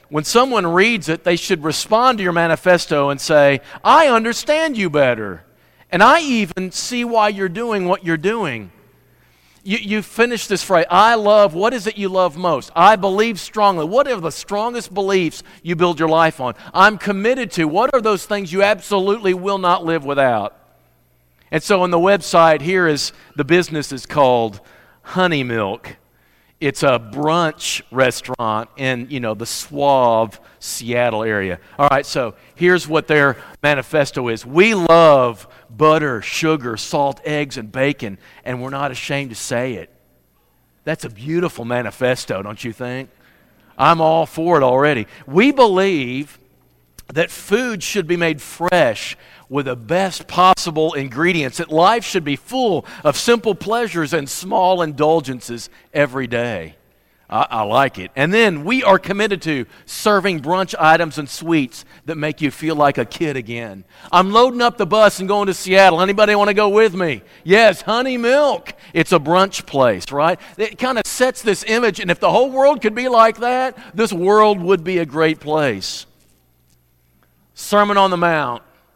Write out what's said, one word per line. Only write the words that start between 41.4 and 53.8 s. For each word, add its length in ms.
manifesto, 760
don't 240
you 80
think? 380
I'm 240
all 240
for 320
it 60
already. 440
We 260
believe 840
that 180
food 520
should 240
be 100
made 240
fresh 760
with 180
the 100
best 500
possible 680
ingredients, 640
that 120
life 320
should 220
be 100
full 520
of 120
simple 380
pleasures 580